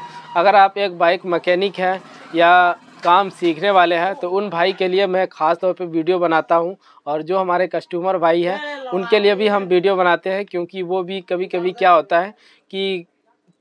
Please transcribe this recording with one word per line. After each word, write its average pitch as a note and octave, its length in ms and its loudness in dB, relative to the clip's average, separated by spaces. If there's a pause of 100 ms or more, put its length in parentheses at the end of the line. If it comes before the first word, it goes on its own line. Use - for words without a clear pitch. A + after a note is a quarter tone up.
(380)
अगर F#3+ 180 4
आप G3 220 4
एक G3 200 -2
बाइक F3 280 2
मैकेनिक F3+ 540 0
हैं F#3 220 -2 (340)
या F3 360 6 (320)
काम F#3 280 4
सीखने F3 400 -2
वाले F3+ 240 4
हैं F3+ 200 -2
तो F3+ 140 -8
उन G3 200 -4
भाई F3 240 -2
के F#3 140 -2
लिए F#3+ 200 0
मैं F#3 200 0
ख़ास E3 300 -2
तौर F#3 160 -2
पे F3+ 140 -10
वीडियो E3 320 -2
बनाता E3 360 0
हूँ। E3+ 200 -2 (320)
और D3+ 140 -4
जो E3 160 -4
हमारे F3+ 300 0
कस्टमर F3 500 -4
भाई E3+ 260 2
हैं - 460 -8
उनके F#3+ 300 0
लिए G3+ 160 2
भी G#3 120 0
हम G3+ 180 0
वीडियो F3+ 300 2
बनाते F3+ 340 0
हैं, G3 160 -4
क्योंकि F3+ 380 -8
वो F3+ 200 -4
भी F#3+ 180 -8
कभी-कभी F3+ 520 -4
क्या F#3+ 180 4
होता E3+ 280 2
है G3 140 -4 (380)
कि F#3+ 340 -6 (560)